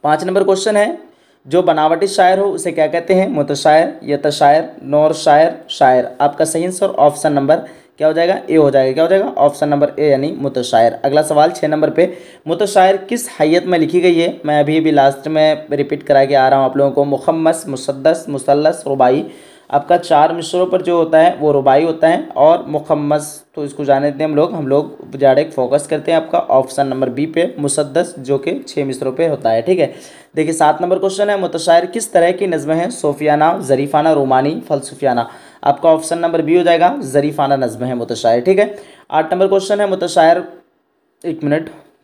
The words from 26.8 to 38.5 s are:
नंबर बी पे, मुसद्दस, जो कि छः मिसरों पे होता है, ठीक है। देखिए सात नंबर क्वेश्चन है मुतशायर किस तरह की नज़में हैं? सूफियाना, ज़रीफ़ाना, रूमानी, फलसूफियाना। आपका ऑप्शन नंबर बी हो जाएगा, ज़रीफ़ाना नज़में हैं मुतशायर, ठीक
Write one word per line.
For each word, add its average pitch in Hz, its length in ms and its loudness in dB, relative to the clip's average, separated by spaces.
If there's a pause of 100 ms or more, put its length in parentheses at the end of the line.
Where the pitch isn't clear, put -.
नंबर 131 220 -4
बी 139 160 -4
पे, 165 340 -4
मुसद्दस, 143 600 -4
जो 135 180 -4
कि 165 160 -4 (140)
छः 143 180 -6
मिसरों 135 260 -6
पे 160 160 -2
होता 139 220 -2
है, 113 120 0
ठीक 180 180 -2
है। - 140 -2 (420)
देखिए 160 180 -2
सात 156 280 0
नंबर 180 180 0
क्वेश्चन 196 300 -2
है 202 100 0
मुतशायर 170 460 0
किस 214 280 -8
तरह 175 180 4
की 190 160 -4
नज़में 156 280 -2
हैं? 175 140 -4
सूफियाना, 151 680 0
ज़रीफ़ाना, 139 520 0
रूमानी, 139 580 0
फलसूफियाना। 135 580 -4 (360)
आपका 147 260 2
ऑप्शन 160 300 0
नंबर 165 220 -2
बी 156 160 2
हो 175 60 2
जाएगा, 170 380 2
ज़रीफ़ाना 143 540 0
नज़में 123 320 -6
हैं 127 80 -6
मुतशायर, 117 460 -2
ठीक 185 180 2